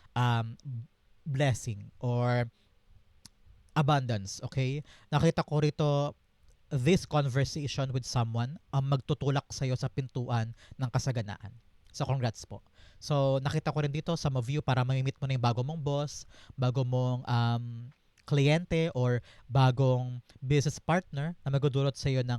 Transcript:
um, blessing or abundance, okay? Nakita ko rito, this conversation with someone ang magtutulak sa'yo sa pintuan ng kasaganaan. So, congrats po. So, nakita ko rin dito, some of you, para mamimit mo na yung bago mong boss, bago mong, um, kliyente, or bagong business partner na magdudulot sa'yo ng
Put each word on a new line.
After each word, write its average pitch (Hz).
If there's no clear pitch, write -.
um, 117
blessing 127
or 123
abundance, 131
okay? 131
Nakita 160
ko 151
rito, 147
this 151
conversation 139
with 127
someone 117
ang 135
magtutulak 139
sa'yo 127
sa -
pintuan 120
ng 127
kasaganaan. 110
So, 139
congrats 123
po. 107
So, 135
nakita 143
ko 151
rin 143
dito, 160
some 135
of 117
you, 147
para 127
mamimit 131
mo 135
na 135
yung 120
bago 120
mong 147
boss, 143
bago 127
mong, 127
um, 120
kliyente, 160
or 123
bagong 127
business 143
partner 165
na -
magdudulot 139
sa'yo 131
ng 123